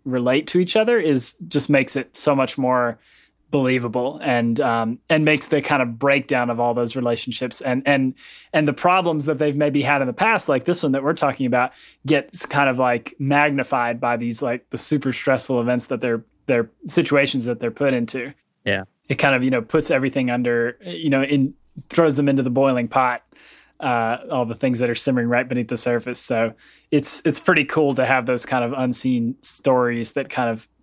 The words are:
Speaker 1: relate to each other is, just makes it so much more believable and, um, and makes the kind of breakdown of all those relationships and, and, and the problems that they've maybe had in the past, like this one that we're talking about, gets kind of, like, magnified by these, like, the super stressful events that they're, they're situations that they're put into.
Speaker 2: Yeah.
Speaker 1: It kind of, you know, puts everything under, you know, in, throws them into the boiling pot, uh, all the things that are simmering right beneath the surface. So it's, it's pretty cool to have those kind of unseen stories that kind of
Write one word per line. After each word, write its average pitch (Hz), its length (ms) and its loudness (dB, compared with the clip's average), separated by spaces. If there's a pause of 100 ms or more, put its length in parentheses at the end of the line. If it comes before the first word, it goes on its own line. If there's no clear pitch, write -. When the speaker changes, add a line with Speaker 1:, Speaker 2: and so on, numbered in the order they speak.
Speaker 1:
relate 127 400 0
to 175 140 0
each 180 160 0
other 220 240 4
is, 147 360 0 (120)
just 143 200 -2
makes 135 280 2
it - 200 -6
so 147 200 2
much 135 240 -2
more 123 400 0 (500)
believable 127 760 0
and, 117 380 0
um, 117 380 0 (100)
and 156 160 2
makes 151 220 0
the 151 140 2
kind 143 200 0
of 117 180 -4
breakdown 135 520 2
of 117 80 -4
all 120 160 2
those 120 200 -2
relationships 120 680 -4
and, 131 260 -2
and, 135 280 2 (360)
and 156 160 2
the 147 60 0
problems 170 520 2
that 147 140 0
they've 147 160 0
maybe 147 280 2
had 139 180 2
in 131 60 0
the 123 60 -4
past, 220 360 0
like 131 160 2
this 175 160 0
one 147 100 0
that 135 120 0
we're 156 120 2
talking 135 320 0
about, 123 240 2 (340)
gets 139 400 -2
kind 143 240 2
of, 123 100 0
like, 120 400 0
magnified 135 800 0
by 120 180 0
these, 117 240 -4
like, 123 300 -4
the 123 60 -8
super 139 360 -2
stressful 131 460 0
events 120 280 -2
that 120 140 -4
they're, 117 220 -2 (240)
they're 117 220 2 (180)
situations 139 580 0
that 120 140 -4
they're 117 120 -4
put 135 240 0
into. 123 360 -4 (320)
Speaker 2:
Yeah. 98 200 -2 (240)
Speaker 1:
It 135 80 -2
kind 139 200 2
of, 123 80 0
you 131 80 0
know, 123 100 0
puts 151 300 -2
everything 131 400 0
under, 120 520 -2
you 165 260 -6
know, 135 140 2
in, 139 300 0 (360)
throws 160 260 4
them 143 140 2
into 135 140 2
the 127 80 -2
boiling 127 360 2
pot, 123 360 0 (560)
uh, 120 380 -2 (140)
all 127 140 0
the 113 100 -6
things 127 240 -2
that 123 100 0
are 117 60 -2
simmering 123 320 0
right 120 200 0
beneath 123 200 -4
the 120 100 -4
surface. 120 420 -4
So 117 340 -2 (360)
it's, - 360 0
it's 156 140 0
pretty 156 260 4
cool 143 300 0
to 127 100 2
have 127 200 2
those 123 200 -2
kind 127 180 0
of 117 120 -2
unseen 127 640 -2
stories 120 720 0
that 139 160 -4
kind 123 200 -2
of 110 180 -6 (160)